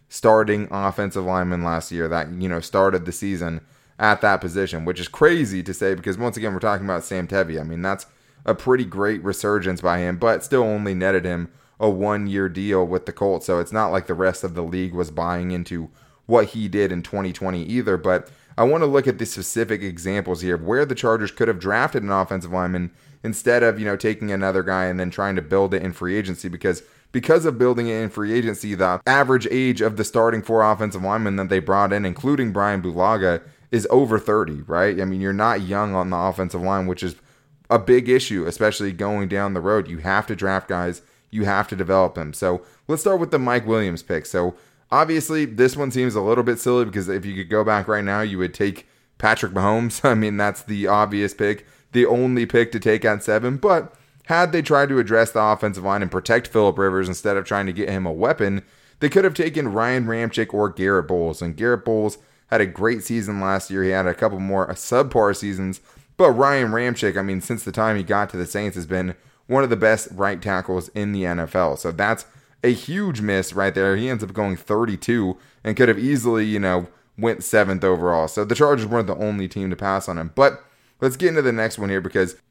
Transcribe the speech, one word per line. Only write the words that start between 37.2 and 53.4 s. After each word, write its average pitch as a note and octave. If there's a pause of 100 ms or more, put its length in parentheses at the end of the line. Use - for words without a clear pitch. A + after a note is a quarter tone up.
a A#2+
big B2+
issue, A#2
especially G2+
going G2+
down G2
the F2+
road. F#2+
You E2
have F#2+
to G#2+
draft F#2+
guys. F2+ (280)
You G#2+
have G2+
to G#2
develop F#2
them. D#2
So F2+ (260)
let's D#3
start F#3+
with E3+
the D#3
Mike B2
Williams G#2+
pick. D#2+
So F2+ (340)
obviously, D#3
this B2+
one C#3
seems B2
a G#2+
little A2+
bit A#2
silly B2
because G2
if G2
you G2
could F#2
go G#2+
back G#2
right G#2+
now, G2+
you G2
would F2+
take - (300)
Patrick G#2+
Mahomes. A2
<laughs> C#3+
I A#2+
mean, G#2+
that's G#2
the G2+
obvious G2+
pick, G#2+ (280)
the A#2+
only B2
pick A#2
to A2
take A2
at G#2
seven. A#2+